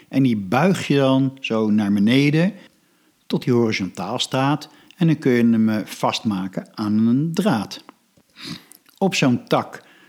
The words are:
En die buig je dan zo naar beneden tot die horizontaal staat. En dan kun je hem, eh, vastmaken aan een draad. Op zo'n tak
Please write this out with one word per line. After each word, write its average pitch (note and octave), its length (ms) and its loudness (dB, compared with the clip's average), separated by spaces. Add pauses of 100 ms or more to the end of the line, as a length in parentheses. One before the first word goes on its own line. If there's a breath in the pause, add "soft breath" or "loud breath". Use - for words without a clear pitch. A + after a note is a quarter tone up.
En C3+ 140 0
die B2 140 2
buig A#2+ 500 0
je C#3+ 100 2
dan C3+ 440 2
zo A2 300 0
naar G#2 220 2
beneden C#3+ 600 2 (720 loud breath)
tot - 180 -4
die C3 80 0
horizontaal A2 640 -2
staat. C#3 500 -2 (280 loud breath)
En E3+ 100 0
dan D#3 120 2
kun C#3 140 0
je A#2+ 120 4
hem, A2+ 240 4
eh, G#2+ 160 -2
vastmaken G2 920 -6
aan G#2+ 320 0
een C#3 260 0
draad. E3 520 -4 (1120 loud breath)
Op G3 160 0
zo'n B2 300 0
tak - 380 -4 (260 soft breath)